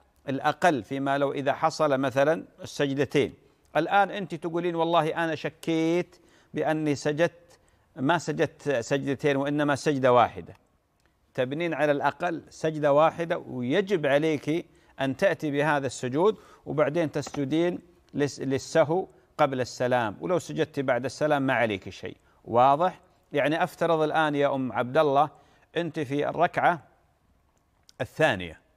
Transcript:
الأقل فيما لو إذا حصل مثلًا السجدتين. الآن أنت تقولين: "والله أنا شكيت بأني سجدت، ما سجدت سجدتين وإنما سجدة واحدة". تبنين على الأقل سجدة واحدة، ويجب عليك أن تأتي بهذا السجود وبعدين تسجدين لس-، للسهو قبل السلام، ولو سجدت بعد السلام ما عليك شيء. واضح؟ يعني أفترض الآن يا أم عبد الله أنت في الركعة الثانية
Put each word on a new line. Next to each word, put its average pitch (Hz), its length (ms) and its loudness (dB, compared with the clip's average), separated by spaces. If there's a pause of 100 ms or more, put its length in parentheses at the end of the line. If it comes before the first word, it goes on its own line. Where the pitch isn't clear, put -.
(280)
الأقل 139 540 0
فيما 139 360 -4
لو 139 140 0
إذا 135 200 -2
حصل 151 460 0
مثلًا 139 460 2 (180)
السجدتين. 139 720 0 (420)
الآن 190 340 2
أنت 196 240 -8
تقولين: 170 400 -4
"والله 165 500 0
أنا 160 100 -2
شكيت 165 840 -2 (380)
بأني 156 400 0
سجدت، 156 640 -4 (380)
ما 160 220 2
سجدت 151 520 -4
سجدتين 139 640 0
وإنما 143 400 0
سجدة 131 360 2
واحدة". 101 420 4 (800)
تبنين 147 400 -2
على 147 180 2
الأقل 143 580 -2
سجدة 151 420 0
واحدة، 160 460 2
ويجب 151 680 -2
عليك 151 600 0 (340)
أن 135 160 -2
تأتي 160 340 0
بهذا 143 360 0
السجود 139 520 0 (280)
وبعدين 147 460 0
تسجدين 156 680 -2 (360)
لس-، 143 260 -2
للسهو 143 680 0 (320)
قبل 135 220 0
السلام، 120 600 -2
ولو 170 180 -2
سجدت 151 420 -4
بعد 127 240 0
السلام 143 380 0
ما 131 100 0
عليك 113 360 0
شيء. - 280 -14 (280)
واضح؟ 139 560 2 (320)
يعني 147 320 0
أفترض 165 360 0
الآن 151 340 0
يا 139 200 2
أم 131 180 -4
عبد 123 260 0
الله 147 320 4 (460)
أنت 165 240 -4
في 139 280 -4
الركعة 147 540 2 (1160)
الثانية 107 600 -2 (160)